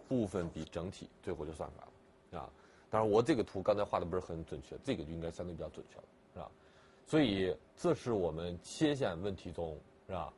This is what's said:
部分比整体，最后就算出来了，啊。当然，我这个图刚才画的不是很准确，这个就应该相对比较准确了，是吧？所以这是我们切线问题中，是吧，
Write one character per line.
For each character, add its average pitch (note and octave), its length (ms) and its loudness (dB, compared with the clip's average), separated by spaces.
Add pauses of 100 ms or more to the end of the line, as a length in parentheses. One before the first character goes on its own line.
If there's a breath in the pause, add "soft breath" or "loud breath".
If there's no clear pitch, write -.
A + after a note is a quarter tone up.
部 A#2+ 180 2
分 F2+ 240 -2
比 D#2+ 140 -8
整 E2+ 260 -6
体， - 180 -14 (140)
最 F#2+ 100 -4
后 D2+ 140 -4
就 D#2+ 60 -8
算 D#2 180 -8
出 C#2 80 -18
来 - 80 -18
了， - 560 -14
啊。 - 80 -12 (400 loud breath)
当 A2 100 4
然， A2 100 4
我 G#2+ 120 8
这 D3+ 120 6
个 A2 80 2
图 F#2 200 -4
刚 G#2 120 6
才 G#2 80 2
画 G2+ 160 0
的 F2+ 60 0
不 E2+ 100 -2
是 F#2 60 2
很 E2 240 -6
准 D2+ 160 -8
确， - 240 -12
这 C3+ 120 0
个 D#2+ 60 -6
就 D2+ 80 -8
应 E2 100 -6
该 E2 100 -4
相 F2+ 160 -8
对 F2 80 -8
比 D#2 60 -10
较 D#2 100 -6
准 - 180 -14
确 - 80 -20
了， - 80 -18 (300)
是 - 60 -12
吧？ C#2 100 -12 (560 soft breath)
所 D#3 160 6
以 F#2+ 340 4 (200)
这 E3+ 180 2
是 - 180 -2
我 F2+ 180 4
们 E2+ 320 -4
切 D3 320 2
线 G2+ 280 0
问 G2+ 120 -2
题 - 160 -10
中， D#2+ 280 -6 (280)
是 G2 60 -8
吧， E2+ 260 -4